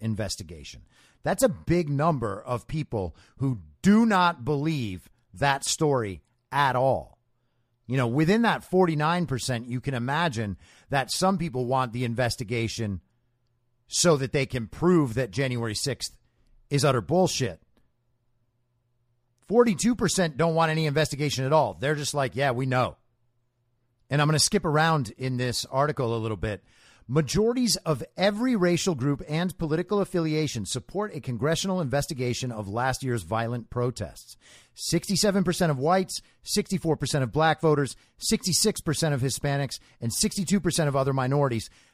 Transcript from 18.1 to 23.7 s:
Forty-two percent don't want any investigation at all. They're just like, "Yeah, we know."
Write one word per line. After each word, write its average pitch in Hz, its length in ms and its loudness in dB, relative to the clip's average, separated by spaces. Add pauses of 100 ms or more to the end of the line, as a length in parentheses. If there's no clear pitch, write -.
Forty-two 233 460 4
percent 170 420 0
don't 165 180 2
want 160 180 4
any 160 120 0
investigation 139 640 0
at 143 80 2
all. 131 180 4
They're 120 220 -2
just 143 180 -6
like, 135 240 -2
"Yeah, 139 140 2
we 127 160 -2
know." 127 300 0 (1120)